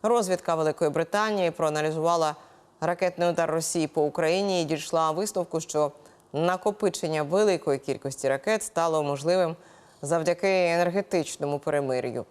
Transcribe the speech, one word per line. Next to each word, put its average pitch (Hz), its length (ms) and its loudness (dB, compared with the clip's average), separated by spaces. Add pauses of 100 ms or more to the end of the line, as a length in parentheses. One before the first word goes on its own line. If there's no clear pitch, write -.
Розвідка 190 520 2
Великої 156 360 2
Британії 185 600 0
проаналізувала 156 840 0 (460)
ракетний 175 480 0
удар 165 220 0
Росії 160 360 0
по 156 160 -2
Україні 175 580 0
і 156 40 0
дійшла 156 460 0
висновку, 175 480 -4
що 151 320 0 (420)
накопичення 175 880 -2
великої 165 560 2
кількості 135 500 -4
ракет 208 340 0
стало 160 400 0
можливим 160 520 0 (460)
завдяки 170 460 0 (200)
енергетичному 170 920 0
перемир'ю. 127 720 -2